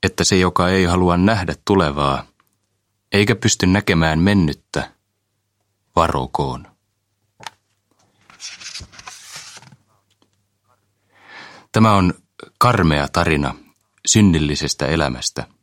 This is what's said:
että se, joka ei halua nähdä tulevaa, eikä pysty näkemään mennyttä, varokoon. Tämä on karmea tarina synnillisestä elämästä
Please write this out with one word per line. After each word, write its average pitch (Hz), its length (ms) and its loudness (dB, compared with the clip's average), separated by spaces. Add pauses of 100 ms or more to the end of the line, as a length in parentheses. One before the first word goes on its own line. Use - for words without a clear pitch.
että 95 220 -4
se, 98 120 0
joka 90 320 2
ei 92 160 2
halua 90 320 2
nähdä 92 380 0 (100)
tulevaa, 71 640 0 (840)
eikä 104 240 2
pysty - 300 -2
näkemään 82 520 2
mennyttä, 90 720 0 (1040)
varokoon. 69 680 -2 (4000)
Tämä 110 200 4
on 92 220 2 (440)
karmea 80 500 2
tarina 76 460 -2 (520)
synnillisestä 76 800 0
elämästä 69 600 -4 (160)